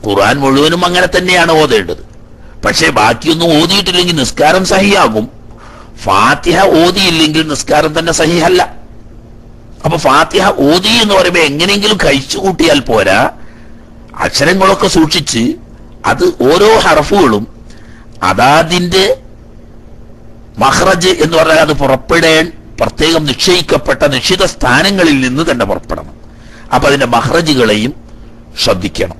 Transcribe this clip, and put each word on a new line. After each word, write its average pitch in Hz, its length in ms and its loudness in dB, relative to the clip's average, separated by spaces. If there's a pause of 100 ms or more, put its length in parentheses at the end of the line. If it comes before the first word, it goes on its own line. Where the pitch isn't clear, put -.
ഖുർആൻ 101 380 0
മുഴുവനും 151 440 2
അങ്ങനെ 180 280 0
തന്നെയാണ് 180 360 2 (100)
ഓതേണ്ടത്. 104 400 -2 (600)
പക്ഷേ - 220 0 (120)
ബാക്കിയൊന്നും 156 580 0
ഓതിയിട്ടില്ലെങ്കിൽ 180 640 0
നിസ്കാരം 156 520 0
സഹിയാകും. 190 520 2 (800)
ഫാത്തിഹ 127 540 2 (240)
ഓതിയില്ലെങ്കിൽ 160 600 0 (100)
നിസ്കാരം 151 460 -2
തന്നെ 165 220 -2
സഹിഹല്ല. 170 420 2 (1200)
അപ്പൊ 156 200 -2
ഫാത്തിഹ 156 400 2 (240)
ഓതി 185 240 2 (100)
എന്ന് 208 160 0
പറയുമ്പോ 180 320 2
എങ്ങനെയെങ്കിലും 202 540 -2
കഴിച്ചു 143 400 -2
കൂട്ടിയാൽ 160 340 0 (120)
പോരാ, 98 280 2 (1040)
അക്ഷരങ്ങളൊക്കെ 190 720 0
സൂക്ഷിച്ച് 151 460 0 (680)
അത് 127 140 0 (260)
ഓരോ 202 200 4 (140)
ഹർഫുകളും 151 600 2 (840)
അതാതിന്റെ 165 720 2 (1600)
മഖ്റജ് 180 500 2 (100)
എന്ന് 165 160 0
പറഞ്ഞാൽ 160 280 4
അത് 151 140 0
പുറപ്പെടേണ്ട 160 720 0 (280)
പ്രത്യേകം 160 480 0
നിശ്ചയിക്കപ്പെട്ട 165 720 0 (120)
നിശ്ചിത 185 380 -2
സ്ഥാനങ്ങളിൽ 160 720 2
നിന്ന് 131 260 -2
തന്നെ 120 200 -2
പുറപ്പെടണം. - 440 -8 (600)
അപ്പൊ 131 140 0
അതിന്റെ 139 260 0
മഖ്റജുകളെയും 123 760 0 (720)
ശ്രദ്ധിക്കണം. 90 580 -4